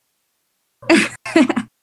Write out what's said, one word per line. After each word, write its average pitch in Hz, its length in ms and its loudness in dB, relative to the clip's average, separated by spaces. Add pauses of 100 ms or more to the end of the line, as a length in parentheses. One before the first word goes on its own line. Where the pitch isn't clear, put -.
(800)
<laughs> - 880 0 (140)